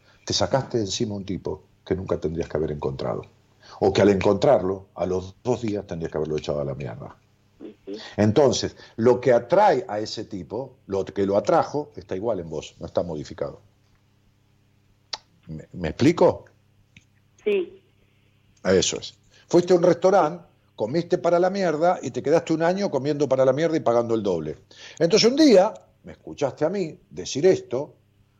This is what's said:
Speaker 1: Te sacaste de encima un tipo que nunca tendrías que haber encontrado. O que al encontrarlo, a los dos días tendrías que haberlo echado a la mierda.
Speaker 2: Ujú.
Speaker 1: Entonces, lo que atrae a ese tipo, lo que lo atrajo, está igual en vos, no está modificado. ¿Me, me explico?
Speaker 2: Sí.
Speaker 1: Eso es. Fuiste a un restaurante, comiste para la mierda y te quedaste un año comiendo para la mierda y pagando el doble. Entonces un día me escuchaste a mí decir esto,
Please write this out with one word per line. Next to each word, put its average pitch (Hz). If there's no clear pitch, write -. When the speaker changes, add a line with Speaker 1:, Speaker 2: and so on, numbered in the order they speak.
Speaker 1:
Te -
sacaste -
de 113
encima 104
un 101
tipo 85
que -
nunca 80
tendrías 82
que -
haber 78
encontrado. 67
O 98
que 113
al 101
encontrarlo, 98
a 87
los 92
dos 117
días 104
tendrías 82
que 78
haberlo 76
echado 73
a 71
la 69
mierda. 65
Speaker 2:
Ujú. -
Speaker 1:
Entonces, 104
lo 117
que 131
atrae 170
a 107
ese 107
tipo, 104
lo 95
que -
lo 98
atrajo, 147
está -
igual 101
en 82
vos, -
no 85
está -
modificado. 76
¿Me, 80
me 85
explico? 151
Speaker 2:
Sí. 202
Speaker 1:
Eso 90
es. -
Fuiste 175
a 180
un 170
restaurante, 175
comiste 165
para 170
la 185
mierda 180
y 131
te 123
quedaste 160
un 160
año 185
comiendo 143
para 170
la 175
mierda 160
y -
pagando 117
el 113
doble. 80
Entonces 185
un 254
día 220
me 85
escuchaste -
a 160
mí 180
decir 127
esto, 147